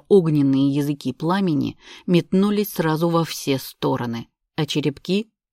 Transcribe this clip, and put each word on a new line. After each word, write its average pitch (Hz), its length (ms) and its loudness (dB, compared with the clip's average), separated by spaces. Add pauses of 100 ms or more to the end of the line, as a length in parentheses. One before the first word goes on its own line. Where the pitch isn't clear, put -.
огненные 143 640 4
языки 143 400 -4
пламени 160 640 -2 (300)
метнулись 196 640 0
сразу 165 360 0
во 165 140 2
все 135 360 -4
стороны, 120 680 -6 (280)
а 156 100 -2
черепки 151 640 -4 (240)